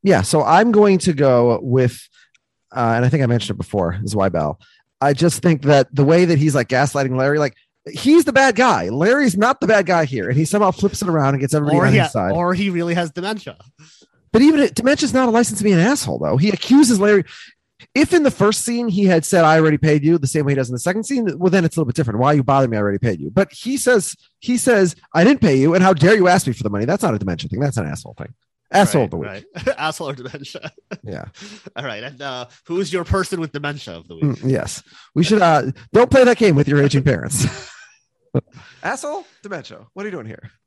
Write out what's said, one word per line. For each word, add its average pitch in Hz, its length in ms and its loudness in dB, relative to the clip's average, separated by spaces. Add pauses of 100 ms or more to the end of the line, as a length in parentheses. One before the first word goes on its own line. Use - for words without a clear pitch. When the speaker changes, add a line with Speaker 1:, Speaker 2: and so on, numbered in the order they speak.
Speaker 1:
Yeah, 160 200 4
so 151 200 0
I'm 196 300 4
going 208 260 4
to 180 140 0
go 123 500 2
with, 123 460 -2 (680)
uh, 117 220 0
and 120 80 0
I 127 40 2
think 143 140 0
I 123 40 0
mentioned 113 300 -2
it - 20 -14
before, 90 460 -4
Zweibel. 92 520 -2 (440)
I 143 120 0
just 160 300 0
think 156 200 0
that 139 320 2
the 139 100 2
way 165 200 4
that 165 140 2
he's, 147 160 0
like, 127 140 -2
gaslighting 131 480 -2
Larry, 139 220 0
like, 143 160 -2 (360)
he's 302 340 4
the 285 80 -2
bad 262 240 2
guy. 165 340 0
Larry's 196 460 0
not 240 240 0
the 202 60 -2
bad 196 200 2
guy 170 180 0
here, 117 240 -6
and 123 80 0
he 156 80 2
somehow 202 260 0
flips - 320 -4
it 190 60 -4
around 143 260 2
and 131 60 -4
gets 139 140 -2
everybody 147 240 0
Speaker 2:
Or - 80 2
Speaker 1:
on - 60 4
Speaker 2:
he - 60 4
Speaker 1:
his 156 100 2
Speaker 2:
ha-, - 40 -8
Speaker 1:
side. 95 200 -2
Speaker 2:
or 175 220 -2
he 196 160 -2
really 170 240 -4
has 170 160 -4
dementia. 185 460 -10 (760)
Speaker 1:
But 226 100 4
even 302 180 4
it, 233 140 0
dementia's 262 400 -2
not 254 140 2
a - 40 0
license 226 260 0
to 202 60 -4
be 208 80 2
an 175 80 4
asshole, 185 380 0
though. 76 180 -2
He 185 140 2
accuses 240 500 4
Larry. 202 240 4 (680)
If 311 180 2
in 339 120 4
the 254 60 4
first 208 340 -2
scene 240 240 -4
he 196 180 0
had 170 180 2
said, 170 200 2
"I 156 140 6
already 156 200 2
paid 151 260 2
you," 165 140 2
the 135 80 -4
same 147 180 -2
way 139 80 0
he 135 40 0
does 127 120 -4
in 123 60 -8
the 120 60 -8
second 196 240 -4
scene, 226 340 -4
well, 180 120 0
then 185 140 2
it's 156 120 -2
a 165 40 -2
little 143 60 0
bit 120 100 -4
different. 117 240 -2
"Why 139 140 2
you 139 80 2
bother 135 260 2
me? 113 80 -4
I 104 40 -2
already 101 180 -2
paid 95 220 -2
you." 73 100 -10
But 196 220 0
he 262 240 -8
says, 247 380 0 (260)
he 247 180 -2
says, 196 360 2 (200)
"I 165 100 4
didn't 269 160 4
pay 147 160 2
you, 151 180 2
and 185 80 2
how 190 120 4
dare 165 200 4
you 185 140 4
ask 185 180 2
me 127 60 -4
for - 120 -10
the 104 60 -4
money?" 101 140 -4
That's 170 200 -2
not 131 100 -2
a 104 40 -4
dementia 92 300 -8
thing. 107 120 -8
That's 143 180 -4
an 85 80 -6
asshole - 320 -14
thing. - 160 -16 (360)
Asshole 180 320 2
Speaker 2:
Right, - 20 0
Speaker 1:
of 80 80 -6
the 85 40 -10
week. 80 120 -8
Speaker 2:
right. 101 160 -16 (300)
<laughs> - 40 -10
Asshole 151 320 -8
or - 40 -10
dementia. 131 580 -16 (300)
Speaker 1:
Yeah. 98 220 -14 (280)
Speaker 2:
<laughs> - 240 -20
All 143 100 -12
right. 110 160 -12
And, 131 180 -18
uh, 127 280 -12 (180)
who's 170 260 -6
your 180 120 -6
person 190 360 -4
with 160 120 -8
dementia 147 420 -10
of 82 140 -20
the 85 80 -18
week? 151 80 -4
Speaker 1:
Mm, 131 260 -4
yes. - 320 -6 (320)
We 165 100 2
should, 208 160 2
uh, 151 300 2 (240)
don't 233 160 4
play 269 140 6
that 240 120 4
game 196 180 2
with 143 140 2
your 143 140 2
aging 135 220 2
parents. - 420 -2 (880)
<laughs> - 480 -8
Asshole? 294 420 -8 (180)
Dementia. 160 520 -16
What 202 100 -12
are 214 60 -10
you - 20 -12
doing 127 140 -12
here? 113 240 -18 (160)